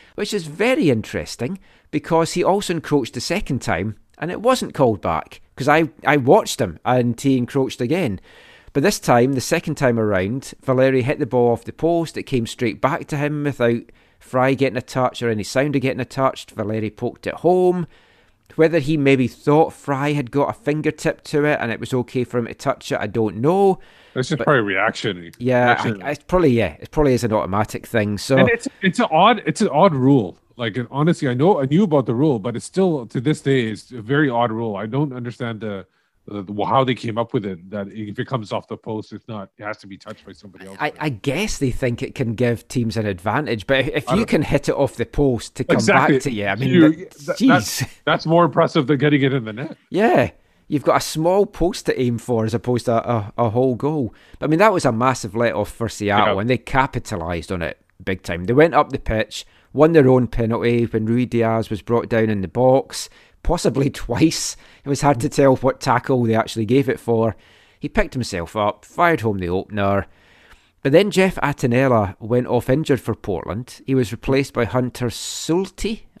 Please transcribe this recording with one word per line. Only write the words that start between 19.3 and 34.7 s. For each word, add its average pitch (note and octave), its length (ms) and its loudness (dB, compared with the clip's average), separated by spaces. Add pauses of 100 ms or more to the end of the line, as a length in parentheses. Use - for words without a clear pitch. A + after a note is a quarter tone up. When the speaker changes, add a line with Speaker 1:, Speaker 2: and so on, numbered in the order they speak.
Speaker 1:
Fry C#3+ 400 -4
had C#3+ 180 -4
got C#3 180 0
a - 40 -4
fingertip D3+ 720 -4
to D3 200 0
it D3+ 160 2
and A2+ 120 -2
it - 80 -8
was - 120 -10
okay B2 320 -2
for B2 140 -4
him A#2 80 -2
to - 80 -10
touch - 380 -6
it, B2 80 0
I G#2+ 60 -4
don't G#2 320 -2
know. F#3 420 2 (340)
Speaker 2:
It's C3 140 -2
just D#3+ 100 -2
Speaker 1:
But A#2+ 60 -6
Speaker 2:
probably C3+ 180 2
reaction. G2 760 -2
Speaker 1:
Yeah, B2 200 0
I, B2 80 2
Speaker 2:
Reaction. A#2 360 0
Speaker 1:
I, C#3 100 -8
it's - 120 -14
probably, F3 260 2
yeah, A2+ 300 0
it - 100 -18
probably D3 240 2
is A#2+ 100 0
an G#2+ 80 -2
automatic G2+ 540 -2
thing. G#2 320 -2
So C3+ 200 2
Speaker 2:
And F3+ 100 6
it's, A#3 200 -2 (140)
it's F#3+ 160 0
an A#3 120 2
odd, G3+ 360 4
it's - 140 -2
an G#3 80 2
odd D#3 260 4
rule. B2+ 440 2 (180)
Like, B2 220 -6 (120)
honestly, D3+ 380 0
I B2 60 -2
know, D#3 260 2
I C3+ 60 0
knew D3+ 180 2
about D3 220 2
the A#2+ 80 -2
rule, C3+ 240 2
but A2 180 -6
it's G2+ 80 -10
still, E3+ 420 -2
to C3+ 140 -8
this D3 220 0
day, C3+ 260 2
it's G#2 220 -10
a B2 100 -14
very C#3 300 0
odd A#2+ 200 2
rule. A2 260 -4